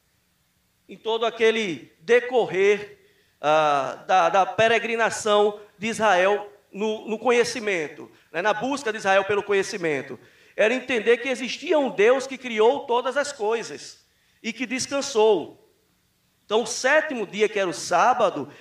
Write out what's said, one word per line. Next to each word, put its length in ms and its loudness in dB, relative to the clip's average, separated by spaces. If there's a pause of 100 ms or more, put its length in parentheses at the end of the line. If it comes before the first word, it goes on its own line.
(880)
em 100 -20
todo 260 -4
aquele 760 0
decorrer, 960 0 (420)
ah, 680 0
da, 220 4
da 180 4
peregrinação 1120 0 (180)
de 100 -8
Israel 640 2 (200)
no, 360 -6
no 120 -4
conhecimento, 920 -2 (200)
né, 100 -6
na 120 2
busca 380 -6
de 60 -6
Israel 280 2
pelo 180 -2
conhecimento, 760 -2 (360)
era 180 2
entender 460 0
que 100 -6
existia 500 -2
um 100 0
Deus 380 2
que 100 -12
criou 480 2
todas 300 -2
as 160 -2
coisas 720 -6 (380)
e 80 -6
que 140 -8
descansou. 1080 0 (680)
Então, 200 0
o 40 -10
sétimo 580 -2
dia, 220 0
que 100 -6
era 120 0
o 40 -4
sábado, 760 0 (120)